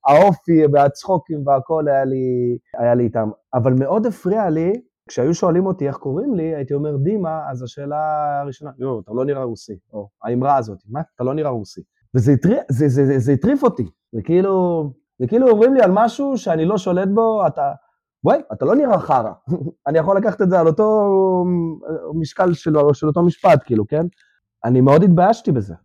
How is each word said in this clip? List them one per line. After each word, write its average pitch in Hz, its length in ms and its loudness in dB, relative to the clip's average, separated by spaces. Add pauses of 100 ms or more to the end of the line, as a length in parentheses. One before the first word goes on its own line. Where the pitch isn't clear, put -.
האופי 160 640 4
והצחוקים 143 720 -2
והכל 151 420 -2
היה 135 160 0
לי, 127 540 -2 (200)
היה 120 160 2
לי 123 100 2
איתם. 110 260 -2 (240)
אבל 127 180 0
מאוד 147 340 0
הפריע 202 440 -2
לי, 165 220 -2 (360)
כשהיו 139 260 -2
שואלים 180 320 0
אותי 180 220 -4
איך 135 80 -8
קוראים 196 380 -6
לי, 160 200 -4
הייתי 143 200 -6
אומר, 147 220 -4
"דימה", 160 540 -4
אז 127 120 -10
השאלה 147 800 -6
הראשונה, 143 380 -12
"יו, 127 220 -6
אתה 104 140 -16
לא 127 100 -2
נראה 139 180 -4
רוסי", 110 340 -12 (160)
או 101 160 -12 (140)
האמרה 127 340 0
הזאת, 110 220 -6 (100)
"מה? 127 120 -10 (140)
אתה 123 100 -8
לא 131 100 -4
נראה 151 160 -4
רוסי." 107 300 -10 (340)
וזה 127 180 2
הטרי-, 175 360 2
זה, 143 200 0
זה, 135 180 2
זה, 135 120 2
זה 127 140 0
הטריף 240 300 0
אותי. 156 280 -2 (220)
זה 110 100 -8
כאילו, 180 600 0 (340)
זה 127 80 -2
כאילו 247 240 4
אומרים 226 240 4
לי 262 80 4
על 185 120 4
משהו 233 440 0
שאני 160 260 -2
לא 196 140 0
שולט 185 300 -2
בו, 220 380 0
"אתה, 143 260 -2 (520)
וואי, 254 160 2 (120)
אתה 165 120 -6
לא 175 100 2
נראה 254 240 2
חרא." 117 340 -2 (160)
<laughs> 160 400 -8
אני 156 100 0
יכול 175 180 0
לקחת 208 260 0
את 180 80 2
זה 180 100 4
על 160 60 4
אותו, 214 380 2 (840)
אה, 160 60 -6 (200)
משקל 170 380 -2
של, 160 220 -2 (180)
של 156 140 -2
אותו 160 160 0
משפט, 170 420 4
כאילו, 107 220 0
כן? 156 200 -2 (580)
אני 123 160 4
מאוד 135 220 6
התביישתי 190 500 2
בזה. 101 220 -4 (100)